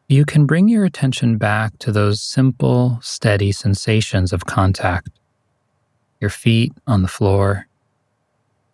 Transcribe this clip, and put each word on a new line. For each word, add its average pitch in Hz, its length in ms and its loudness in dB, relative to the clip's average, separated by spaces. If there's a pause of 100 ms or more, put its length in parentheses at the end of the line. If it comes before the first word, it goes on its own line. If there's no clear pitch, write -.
you 139 160 4
can 147 200 4
bring 160 220 2
your 220 180 2
attention 123 540 -2
back 107 400 -2
to 113 140 -4
those 104 280 2
simple, 123 800 0
steady 101 520 0
sensations 104 800 -2
of 85 140 -4
contact. 95 760 -2 (1000)
Your 101 100 -4
feet 117 420 0 (160)
on 101 140 2
the 90 60 -2
floor, 98 600 0 (1040)